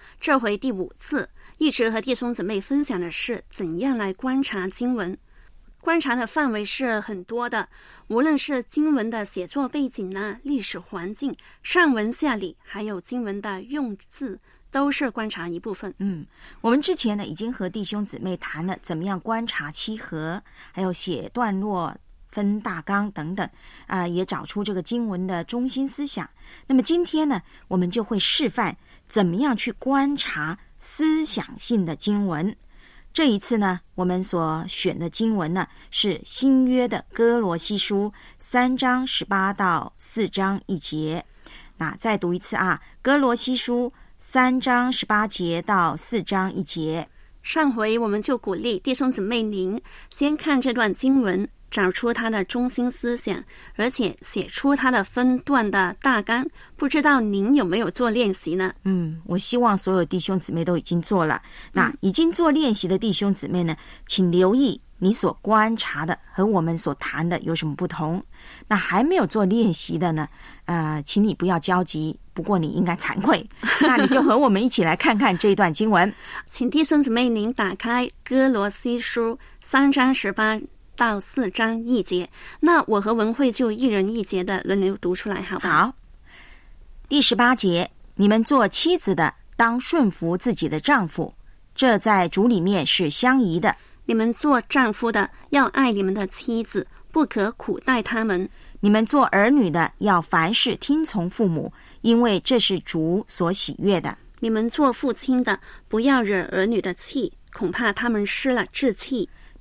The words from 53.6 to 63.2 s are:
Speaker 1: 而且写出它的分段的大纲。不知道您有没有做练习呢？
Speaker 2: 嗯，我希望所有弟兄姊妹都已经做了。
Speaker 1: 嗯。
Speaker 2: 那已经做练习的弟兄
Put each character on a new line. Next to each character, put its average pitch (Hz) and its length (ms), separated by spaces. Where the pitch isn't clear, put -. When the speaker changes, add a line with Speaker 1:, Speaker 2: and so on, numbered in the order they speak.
Speaker 1:
而 220 140
且 220 320
写 - 260
出 - 260
它 277 160
的 233 140
分 254 360
段 240 300
的 185 320
大 247 200
纲。 233 260
不 285 100
知 294 140
道 285 180
您 208 360
有 247 100
没 180 140
有 220 120
做 240 180
练 220 240
习 165 220
呢？ 185 180
Speaker 2:
嗯， 165 400
我 175 120
希 247 200
望 226 200
所 185 180
有 175 100
弟 185 140
兄 185 200
姊 - 140
妹 165 100
都 170 140
已 147 40
经 170 200
做 175 240
了。 151 100
Speaker 1:
嗯。 - 380
Speaker 2:
那 180 260
已 190 120
经 330 200
做 330 180
练 285 240
习 196 140
的 190 100
弟 214 140
兄 202 220